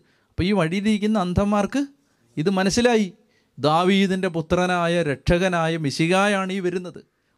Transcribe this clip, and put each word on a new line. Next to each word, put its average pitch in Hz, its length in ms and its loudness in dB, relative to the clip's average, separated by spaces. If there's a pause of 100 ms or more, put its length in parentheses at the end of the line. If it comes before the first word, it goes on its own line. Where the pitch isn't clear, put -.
(240)
അപ്പോൾ - 200 -6
ഈ 196 80 0
വഴിയിലിരിക്കുന്ന 202 680 0
അന്ധന്മാർക്ക് 202 640 0 (540)
ഇത് 156 140 -2
മനസ്സിലായി, 202 580 2 (500)
ദാവീദിൻ്റെ 185 720 2
പുത്രനായ 170 720 -2
രക്ഷകനായ 165 760 0
മിശിഹായാണ് 185 760 0
ഈ 196 80 -4
വരുന്നത്. 180 400 -6 (380)